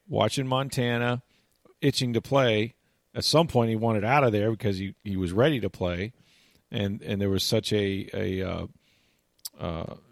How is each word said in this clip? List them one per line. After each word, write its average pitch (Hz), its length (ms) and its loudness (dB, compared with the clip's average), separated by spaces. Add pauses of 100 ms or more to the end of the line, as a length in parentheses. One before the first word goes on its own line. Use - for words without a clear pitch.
Watching 110 400 0
Montana, 120 760 -2 (580)
itching 127 320 0
to 113 80 2
play. 120 540 2 (400)
At 127 100 -4
some 156 220 4
point, 117 240 2
he 113 40 0
wanted 110 300 0
out 139 180 4
of 120 100 4
there 104 180 2
because 101 260 -2
he, 98 160 -6 (100)
he 98 140 -4
was 90 140 0
ready 127 300 4
to 98 100 -2
play, 90 420 -4 (560)
and, 104 320 -4
and 101 180 -4
there 101 120 0
was 95 120 2
such 110 300 0
a, 98 400 0
a, 95 340 -4
uh, 87 200 -6 (920)
uh, 82 360 -8 (160)